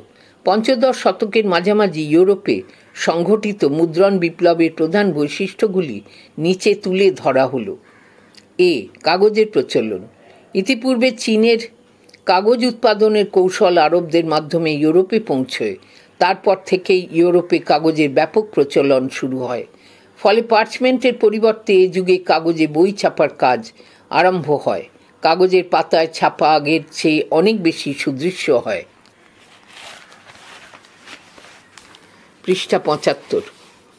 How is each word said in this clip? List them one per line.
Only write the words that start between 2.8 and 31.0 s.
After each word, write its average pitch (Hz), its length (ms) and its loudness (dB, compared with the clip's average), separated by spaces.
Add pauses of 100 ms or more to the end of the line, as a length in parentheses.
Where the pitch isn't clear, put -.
সংঘটিত 202 680 -2
মুদ্রণ 170 540 0
বিপ্লবের 165 540 0
প্রধান 170 400 0
বৈশিষ্ট্যগুলি 156 880 -4 (380)
নিচে 185 360 0
তুলে 190 360 0
ধরা 131 360 0
হলো। 113 300 -6 (840)
এ, 160 280 2 (160)
কাগজের 208 440 2
প্রচলন। 110 640 -4 (460)
ইতিপূর্বে 247 560 0
চীনের 226 480 0 (680)
কাগজ 214 380 2
উৎপাদনের 214 640 2
কৌশল 185 520 2
আরবদের 165 460 2
মাধ্যমে 156 480 -2
ইউরোপে 170 480 2
পৌঁছয়। 131 560 -4 (420)
তারপর 185 380 0 (100)
থেকেই 185 460 0
ইউরোপে 170 460 2
কাগজের 156 520 0
ব্যাপক 156 440 0
প্রচলন 139 540 0
শুরু 131 300 -8
হয়। 120 280 -8 (520)
ফলে 220 240 2
পার্চমেন্টের 240 720 0
পরিবর্তে 220 680 2
এ 185 60 4
যুগে 180 280 0
কাগজে 165 500 0
বই 165 260 2
ছাপার 160 360 -2
কাজ 127 440 -2 (380)
আরম্ভ 170 420 0
হয়। 113 320 -4 (380)
কাগজের 180 480 2
পাতায় 160 360 0
ছাপা 160 440 0
আগের 156 300 0 (120)
চেয়ে 156 380 -2
অনেক 190 320 0
বেশি 156 320 -4
সুদৃশ্য 147 580 -4
হয়। 110 320 -2 (3500)